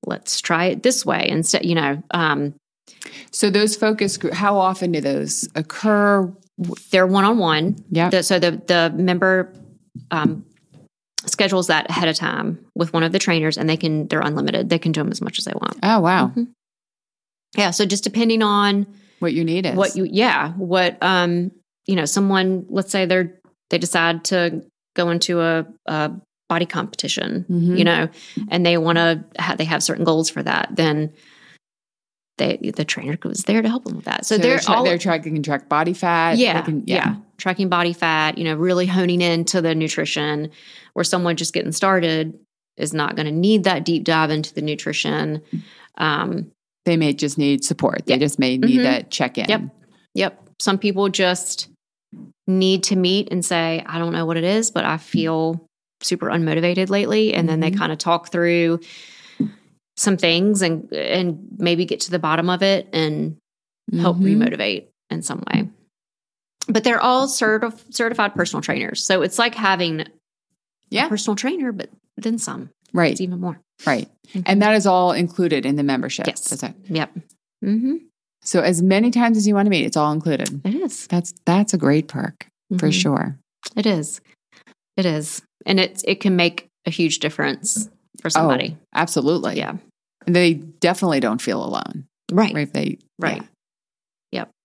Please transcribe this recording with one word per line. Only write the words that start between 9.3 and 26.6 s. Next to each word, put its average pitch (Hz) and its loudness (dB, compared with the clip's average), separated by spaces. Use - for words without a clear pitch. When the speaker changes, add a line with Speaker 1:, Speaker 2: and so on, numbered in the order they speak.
Speaker 1:
um, 156 -2
schedules 185 2
that 156 2
ahead 170 0
of 156 0
time - -4
with 165 0
one 165 4
of 165 2
the 190 2
trainers, 160 2
and 160 0
they 160 2
can, 156 0
they're 156 0
unlimited. 147 -2
They 165 2
can 165 0
do 156 0
'em 143 -2
as - -6
much - -6
as - -6
they - -8
want. - -6
Speaker 2:
Oh, 214 4
wow. 175 2
Speaker 1:
Mm-hmm. 233 -2
Yeah. 202 2
So 208 2
just 196 -2
depending 226 2
on 202 2
Speaker 2:
What 165 0
your 165 0
need 175 0
is. 127 -2
Speaker 1:
what 185 0
you, 185 0
yeah, 175 0
what, 180 0
um, 175 0
you 196 0
know, 180 0
someone, 190 0
let's 190 -4
say 190 0
they're, 180 0
they 170 0
decide 170 0
to 170 0
go 175 0
into 170 0
a, 165 0
a 151 -2
body 170 0